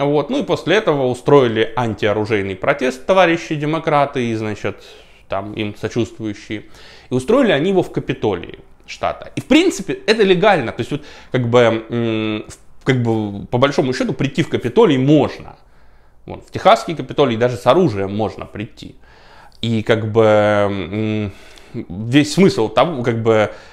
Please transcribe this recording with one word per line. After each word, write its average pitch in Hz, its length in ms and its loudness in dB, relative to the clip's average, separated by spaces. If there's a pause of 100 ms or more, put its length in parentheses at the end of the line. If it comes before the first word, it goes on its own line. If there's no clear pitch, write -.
вот. 147 260 0
Ну 269 100 -2
и - 20 -2
после 165 340 -2
этого 147 300 0
устроили 120 680 2
антиоружейный 107 800 -2
протест 151 520 -4
товарищи 170 480 2
демократы 147 760 -2
и, 113 40 -4
значит, 107 480 -6 (460)
там 98 260 -8
им 104 200 -6
сочувствующие. 110 920 -6 (460)
И 123 40 -2
устроили 214 380 2
они 151 180 0
его - 120 2
в - 80 -8
Капитолии 110 680 -4 (280)
штата. - 500 -8
И, - 40 -6
в - 60 -10
принципе, 311 480 2 (120)
это 220 160 2
легально. 190 500 2
То - 80 -6
есть, 117 120 -6
вот, 147 100 -6 (300)
как 123 160 0
бы, 113 400 4
м, 110 580 -2
в-, - 380 -20
как 131 180 0
бы, 107 440 -2
по 123 120 -4
большому 135 360 0
счету, 226 180 -4
прийти 139 300 -2
в - 60 -8
Капитолий 135 500 2
можно. 135 580 0 (680)
Вон, - 140 -12
в - 100 -20
техасский 185 440 2
Капитолий 135 420 0
даже 120 200 0
с - 100 -8
оружием 117 480 2
можно 104 300 -4
прийти. - 520 -14 (640)
И, 113 200 0
как 110 300 0
бы, 110 120 4
м, 104 1080 0 (400)
весь 120 640 0
смысл 143 340 4
того, 135 340 2
как 117 200 -2
бы, 110 280 2 (220)